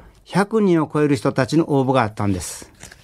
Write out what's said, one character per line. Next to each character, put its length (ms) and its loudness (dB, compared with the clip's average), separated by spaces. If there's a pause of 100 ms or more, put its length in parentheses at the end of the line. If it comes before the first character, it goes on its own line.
(260)
百 360 0
人 220 2
を 80 -4
超 100 0
え 60 2
る 80 2
人 160 -2
た 160 0
ち 100 -2
の 140 0
応 140 2
募 80 0
が 100 2
あ 40 0
っ 60 -10
た 120 -4
ん 80 0
で 60 -4
す。 320 -14 (320)